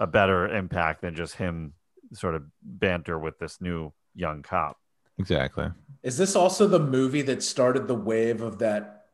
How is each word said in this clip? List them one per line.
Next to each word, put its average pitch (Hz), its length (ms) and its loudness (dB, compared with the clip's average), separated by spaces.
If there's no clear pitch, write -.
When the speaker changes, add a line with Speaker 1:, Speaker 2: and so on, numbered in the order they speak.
Speaker 1:
a 95 40 -2
better 95 400 4
impact 87 540 -2
than 87 140 -6
just 80 200 -8
him 82 380 -6
sort 92 220 -4
of 73 80 -6
banter 90 560 -2
with 78 200 -6
this 80 220 -12
new 82 320 -6
young 78 260 -4
cop. 76 380 -2
Speaker 2:
Exactly. 76 500 0
Speaker 3:
Is 127 140 -4
this 190 180 2
also 185 320 6
the 180 120 6
movie 131 440 2
that 127 200 -2
started 127 440 2
the 123 80 2
wave 113 460 0
of 110 180 -8
that 107 540 -2